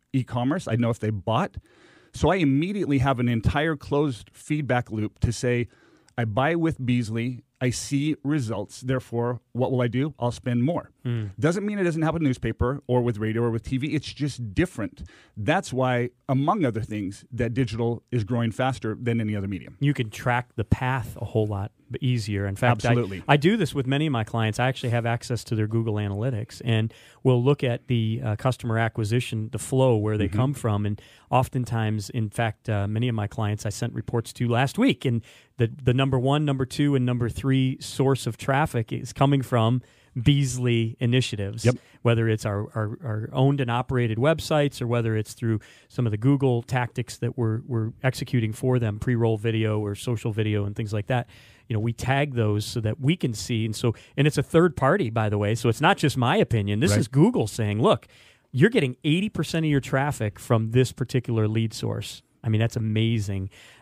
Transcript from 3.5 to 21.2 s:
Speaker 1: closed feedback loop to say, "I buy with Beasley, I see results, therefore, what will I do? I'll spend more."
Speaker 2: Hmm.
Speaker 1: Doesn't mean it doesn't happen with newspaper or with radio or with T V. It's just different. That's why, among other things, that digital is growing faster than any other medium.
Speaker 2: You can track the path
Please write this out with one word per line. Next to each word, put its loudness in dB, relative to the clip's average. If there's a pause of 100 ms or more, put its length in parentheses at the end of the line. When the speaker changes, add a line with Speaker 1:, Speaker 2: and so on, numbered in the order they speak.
Speaker 1:
closed -2
feedback -2
loop -4
to 2
say, 0 (480)
"I -2
buy 0
with -2
Beasley, -2 (180)
I 2
see -2
results, -4
therefore, -4 (120)
what 0
will 0
I 2
do? -2
I'll -2
spend -2
more." -2 (140)
Speaker 2:
Hmm. -4 (120)
Speaker 1:
Doesn't 2
mean -4
it 0
doesn't 0
happen 0
with 2
newspaper -2
or 4
with -2
radio 0
or 2
with -2
T -4
V. -2
It's -4
just -6
different. -2 (340)
That's 0
why, 2 (180)
among 2
other 0
things, -6
that -2
digital -2
is 0
growing 0
faster -2
than 0
any -2
other -4
medium. -8
Speaker 2:
You 2
can -4
track -2
the -2
path -2